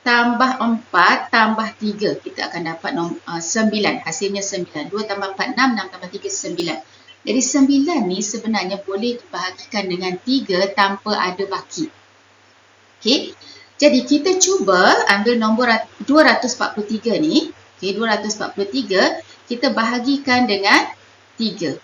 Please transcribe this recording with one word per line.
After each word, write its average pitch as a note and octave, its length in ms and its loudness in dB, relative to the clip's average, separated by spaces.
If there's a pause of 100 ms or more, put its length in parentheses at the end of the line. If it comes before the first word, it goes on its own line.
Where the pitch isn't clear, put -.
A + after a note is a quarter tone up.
tambah A#3+ 560 2
empat A3 720 2
tambah A3 480 0
tiga. G3+ 400 -2
Kita - 320 -8
akan E3+ 120 -8 (120)
dapat - 240 -8
nom-, E3+ 320 -4
uh, E3+ 80 -6
sembilan. G#3 640 0
Hasilnya G3 400 -4
sembilan. E3+ 480 -8
Dua G#3 160 -6
tambah G3 320 -6
empat, G#3+ 160 -4
enam. B3+ 240 2
Enam F#3 160 -6
tambah F3+ 160 -14
tiga, G3+ 160 -12
sembilan. E3+ 520 -6 (440)
Jadi, G#3+ 160 -2
sembilan C#4 720 2
ni F#3 160 -2
sebenarnya G3 560 -4
boleh A#3 400 -4
dibahagikan F#3+ 640 -6
dengan F3+ 400 -4
tiga G3+ 480 0
tanpa G3 480 0
ada F#3 240 -4
baki. F3+ 400 -8 (1120)
Okey. - 400 0 (400)
Jadi, C#4+ 220 6 (100)
kita F#4 320 2
cuba D#4 640 4
ambil G#3 320 2
nombor A3+ 320 2
rat-, A3 200 0 (120)
dua C#4+ 240 6
ratus A#3+ 320 2
empat - 160 -2
puluh G#3 160 -6
tiga A3 320 -2
ni. F#3+ 320 2 (240)
Okey, F#3+ 160 -4
dua G#3+ 240 0
ratus G#3 240 -6
empat - 160 -8
puluh G3 160 -2
tiga, C4 480 0 (240)
kita A#3+ 240 -2
bahagikan B3 800 0
dengan G3+ 400 2 (480)
tiga. E3+ 460 -4